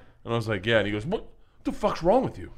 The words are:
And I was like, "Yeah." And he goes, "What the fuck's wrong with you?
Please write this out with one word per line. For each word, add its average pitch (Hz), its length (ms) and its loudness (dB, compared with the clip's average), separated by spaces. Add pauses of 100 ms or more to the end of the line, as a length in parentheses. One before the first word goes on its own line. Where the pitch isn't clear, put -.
(260)
And 113 80 -4
I - 20 2
was 113 140 -2
like, 98 160 -2
"Yeah." 117 140 6
And 101 80 2
he 104 40 -2
goes, 104 140 -2
"What 196 200 -4 (380)
the 277 80 -4
fuck's - 320 -2
wrong 220 220 6
with 123 120 -6
you? - 200 -12